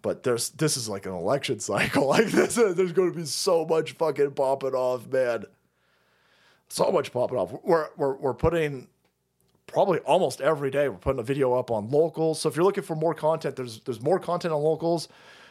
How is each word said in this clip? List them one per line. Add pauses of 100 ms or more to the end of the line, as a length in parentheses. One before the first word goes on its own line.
but
there's,
this
is
like
an
election
cycle.
<laughs>
Like,
this
is,
there's
gonna
be
so
much
fucking
popping
off,
man. (1200)
So
much
popping
off. (100)
We're,
we're,
we're
putting (800)
probably
almost
every
day,
we're
putting
a
video
up
on
Locals.
So
if
you're
looking
for
more
content,
there's,
there's
more
content
on
Locals. (420)